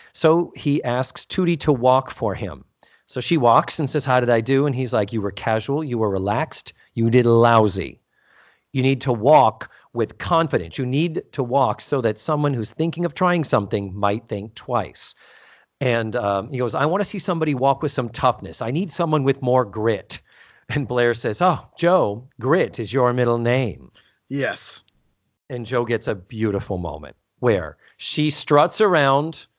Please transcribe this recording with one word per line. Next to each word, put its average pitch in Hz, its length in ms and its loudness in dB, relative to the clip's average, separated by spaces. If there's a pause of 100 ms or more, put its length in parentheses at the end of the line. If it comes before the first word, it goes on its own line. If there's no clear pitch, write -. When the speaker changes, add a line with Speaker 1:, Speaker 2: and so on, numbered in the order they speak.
(120)
Speaker 1:
So 165 440 2
he 143 280 -2
asks 127 400 -4
Tootie 175 360 -2
to 151 120 2
walk 127 380 2
for 104 240 -4
him. 80 300 -10 (420)
So - 140 -8
she 165 180 0
walks 123 400 4
and 147 100 -2
says, 143 160 -2
"How 127 160 2
did 120 100 0
I 117 100 4
do?" 135 260 2
And 139 80 0
he's 123 180 -4
like, 107 200 0
"You 110 100 -2
were 98 80 -4
casual, 117 540 -2
you 123 120 -4
were 110 140 0
relaxed, 101 640 -4 (220)
you 117 140 2
did 120 160 6
lousy. 113 760 4 (720)
You 131 100 0
need 131 200 2
to 135 100 0
walk 120 580 4 (220)
with 117 260 -2
confidence. 147 580 -2
You 131 100 -4
need 156 360 -2 (100)
to 139 100 -4
walk 123 380 0
so 139 200 -2
that 110 180 0
someone 147 360 -2
who's 113 180 -4
thinking 165 320 -4
of 151 100 -4
trying 175 300 2
something 101 500 -2
might 101 340 -2
think 104 260 -8
twice." - 600 -6 (640)
And, 117 360 0
um, 101 340 -2
he 139 80 -6
goes, 120 160 -2
"I - 100 2
wanna 185 200 0
see 202 160 -8
somebody 160 340 -2
walk 131 280 0
with 147 100 -4
some 123 180 -4
toughness. 107 500 -2
I 117 120 -4
need 170 180 -4
someone 156 340 0
with 135 160 0
more 127 240 2
grit." 107 560 -4 (480)
And 147 180 -4
Blair 120 280 2
says, 117 260 -6
"Oh, 175 240 0 (120)
Joe, 131 520 0 (120)
grit 131 400 0
is 104 120 -6
your 123 200 2
middle 120 260 2
name." 113 520 -2 (380)
Speaker 2:
Yes. 131 540 -8 (640)
Speaker 1:
And 123 180 -10
Joe 120 180 -2
gets 113 220 -2
a 117 80 -2
beautiful 98 640 -4
moment 78 380 -10 (240)
where 92 360 0 (200)
she - 340 -2
struts 151 500 2
around, 156 680 2 (100)